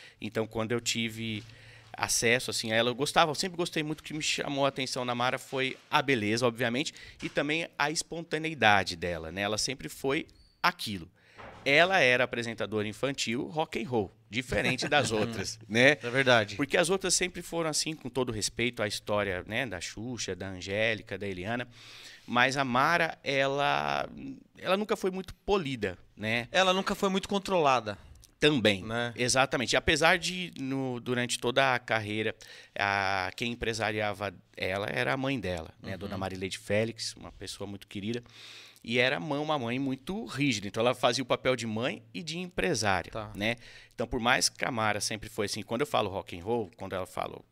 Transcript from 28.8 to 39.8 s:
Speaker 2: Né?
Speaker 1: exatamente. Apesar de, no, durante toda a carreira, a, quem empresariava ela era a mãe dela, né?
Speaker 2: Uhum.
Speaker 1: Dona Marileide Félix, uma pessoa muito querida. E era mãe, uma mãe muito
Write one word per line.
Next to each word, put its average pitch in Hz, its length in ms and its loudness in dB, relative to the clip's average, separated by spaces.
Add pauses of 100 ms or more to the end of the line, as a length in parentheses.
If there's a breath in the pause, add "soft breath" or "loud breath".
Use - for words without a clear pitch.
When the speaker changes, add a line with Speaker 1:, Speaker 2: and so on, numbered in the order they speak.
Speaker 2:
Né? 117 320 -4
Speaker 1:
exatamente. 127 640 2
Apesar 160 420 4
de, 175 400 -6
no, 131 400 -4
durante 120 400 -2
toda 131 380 2
a - 20 0
carreira, 107 560 -2 (420 loud breath)
a, 98 600 0
quem 120 160 -4
empresariava 107 840 -2 (220)
ela 95 340 -2
era 131 220 -2
a 135 40 -2
mãe 135 220 -2
dela, 90 420 -6
né? 95 120 -10
Speaker 2:
Uhum. 95 60 -8
Speaker 1:
Dona 98 200 -8
Marileide 95 400 -6
Félix, 113 580 -2
uma 87 140 -16
pessoa 98 380 -12
muito 101 180 -12
querida. 104 340 -6 (600 loud breath)
E 117 160 0
era 131 220 4
mãe, 147 180 -2
uma 151 220 0
mãe 120 180 -2
muito 139 460 -4